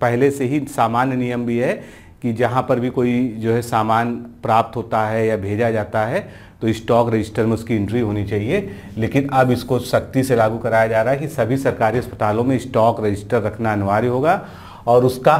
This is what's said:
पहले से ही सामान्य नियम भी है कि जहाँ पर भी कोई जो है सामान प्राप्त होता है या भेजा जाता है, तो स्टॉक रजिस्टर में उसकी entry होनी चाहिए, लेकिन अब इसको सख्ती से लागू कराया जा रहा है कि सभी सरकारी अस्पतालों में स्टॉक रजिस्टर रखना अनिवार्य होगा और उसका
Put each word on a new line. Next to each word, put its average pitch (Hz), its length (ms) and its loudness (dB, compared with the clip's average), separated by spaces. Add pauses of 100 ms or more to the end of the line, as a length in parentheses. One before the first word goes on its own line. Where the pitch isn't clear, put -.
पहले 123 300 4
से 139 140 -4
ही 139 160 0
सामान्य 123 560 0
नियम 123 280 -2
भी 117 140 0
है 156 440 -4 (200)
कि 123 100 -2
जहाँ 120 360 0
पर 123 120 2
भी 123 100 -2
कोई 123 380 0
जो 110 240 -2
है 120 100 0
सामान 117 520 0
प्राप्त 117 640 -2
होता 110 300 -2
है 110 200 0
या 110 100 0
भेजा 104 340 0
जाता 107 360 -2
है, - 540 -8
तो 113 120 0
स्टॉक 117 420 2
रजिस्टर 110 320 0
में 113 60 2
उसकी 113 220 -2
entry 104 260 0
होनी 104 240 -2
चाहिए, 110 460 -2 (280)
लेकिन 139 300 0
अब 131 220 4
इसको 123 280 0
सख्ती 120 440 0
से 127 140 2
लागू 113 220 2
कराया 113 280 2
जा 113 160 2
रहा 123 120 2
है 143 60 -4
कि 156 80 -6
सभी 123 280 0
सरकारी 120 420 0
अस्पतालों 113 460 -2
में 131 140 2
स्टॉक 110 460 2
रजिस्टर 104 380 0
रखना 107 300 -2
अनिवार्य 104 360 0
होगा 143 400 0 (380)
और 123 180 6
उसका 151 360 4